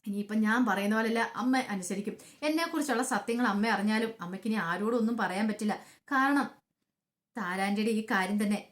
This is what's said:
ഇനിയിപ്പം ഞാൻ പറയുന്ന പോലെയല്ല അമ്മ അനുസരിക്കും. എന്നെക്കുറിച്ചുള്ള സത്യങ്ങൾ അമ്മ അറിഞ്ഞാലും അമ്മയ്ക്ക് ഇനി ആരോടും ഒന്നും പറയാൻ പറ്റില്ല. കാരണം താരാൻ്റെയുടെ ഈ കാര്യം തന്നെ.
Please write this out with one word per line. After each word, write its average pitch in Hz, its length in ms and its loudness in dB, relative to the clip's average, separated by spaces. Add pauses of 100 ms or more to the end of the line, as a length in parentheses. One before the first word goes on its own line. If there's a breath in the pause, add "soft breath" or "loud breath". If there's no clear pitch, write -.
ഇനിയിപ്പം 202 340 -4
ഞാൻ 220 260 4
പറയുന്ന 202 300 2
പോലെയല്ല 226 260 2 (140)
അമ്മ 254 220 2 (100)
അനുസരിക്കും. 202 460 -4 (280 loud breath)
എന്നെക്കുറിച്ചുള്ള 311 600 0
സത്യങ്ങൾ 240 440 0
അമ്മ 202 200 2
അറിഞ്ഞാലും 220 540 0
അമ്മയ്ക്ക് 185 280 -8
ഇനി 220 120 0
ആരോടും 196 400 0
ഒന്നും 226 160 2
പറയാൻ 196 320 0
പറ്റില്ല. 214 260 -2 (300 loud breath)
കാരണം 269 420 2 (920)
താരാൻ്റെയുടെ 202 540 0
ഈ 220 140 0
കാര്യം 196 360 0
തന്നെ. 208 200 0 (120)